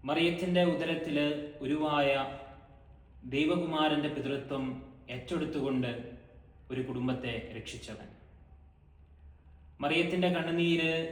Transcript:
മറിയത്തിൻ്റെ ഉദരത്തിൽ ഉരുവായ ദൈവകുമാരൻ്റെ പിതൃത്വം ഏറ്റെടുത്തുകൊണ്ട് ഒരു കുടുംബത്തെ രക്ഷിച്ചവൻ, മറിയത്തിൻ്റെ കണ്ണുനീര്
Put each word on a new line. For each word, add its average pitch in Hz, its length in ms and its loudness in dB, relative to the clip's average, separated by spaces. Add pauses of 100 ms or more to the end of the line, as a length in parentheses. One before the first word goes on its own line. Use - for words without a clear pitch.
മറിയത്തിൻ്റെ 175 520 4 (100)
ഉദരത്തിൽ 160 460 0 (460)
ഉരുവായ 147 480 4 (1200)
ദൈവകുമാരൻ്റെ 156 800 2
പിതൃത്വം 135 480 -4 (520)
ഏറ്റെടുത്തുകൊണ്ട് 131 760 -2 (800)
ഒരു 127 160 -4
കുടുംബത്തെ 123 460 -2 (240)
രക്ഷിച്ചവൻ, 110 500 -12 (1800)
മറിയത്തിൻ്റെ 175 520 2
കണ്ണുനീര് 165 540 2 (220)